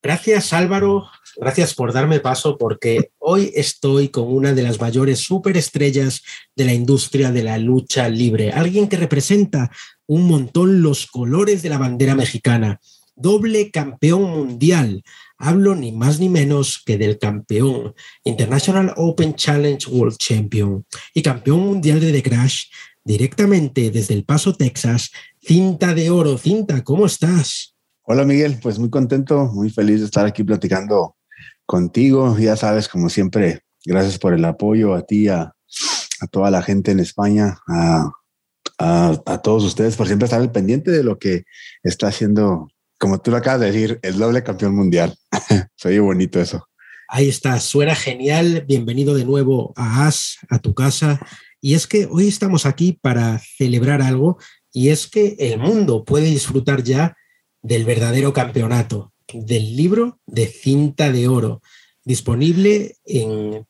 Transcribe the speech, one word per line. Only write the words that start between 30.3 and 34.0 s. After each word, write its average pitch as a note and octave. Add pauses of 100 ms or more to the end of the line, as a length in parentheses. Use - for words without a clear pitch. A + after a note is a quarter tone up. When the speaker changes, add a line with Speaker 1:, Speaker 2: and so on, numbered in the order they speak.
Speaker 2:
platicando G2 (500)
contigo. A#2+
Ya A2
sabes, G#2+
como E2+
siempre, F#2 (200)
gracias F#2+